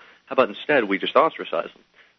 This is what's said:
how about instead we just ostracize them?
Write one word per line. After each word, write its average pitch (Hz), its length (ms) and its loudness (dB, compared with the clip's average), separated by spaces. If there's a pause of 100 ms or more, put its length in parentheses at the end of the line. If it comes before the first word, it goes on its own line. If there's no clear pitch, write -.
(260)
how - 80 -12
about 123 160 2
instead 123 340 0
we 98 140 0
just - 180 -4
ostracize 107 560 0
them? - 100 -20 (360)